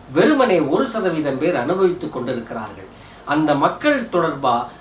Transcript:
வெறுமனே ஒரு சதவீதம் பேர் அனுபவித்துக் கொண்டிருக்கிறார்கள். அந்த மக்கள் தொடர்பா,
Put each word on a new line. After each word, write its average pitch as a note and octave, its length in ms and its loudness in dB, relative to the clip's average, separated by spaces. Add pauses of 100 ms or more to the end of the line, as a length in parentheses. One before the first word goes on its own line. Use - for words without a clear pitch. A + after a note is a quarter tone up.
(120)
வெறுமனே G#3+ 480 4
ஒரு F3+ 280 0
சதவீதம் D#3 500 -2
பேர் D#3 180 0
அனுபவித்துக் F3 560 0
கொண்டிருக்கிறார்கள். A#2 720 -8 (400)
அந்த D3+ 300 2
மக்கள் B3 480 2
தொடர்பா, C#3+ 600 0 (160)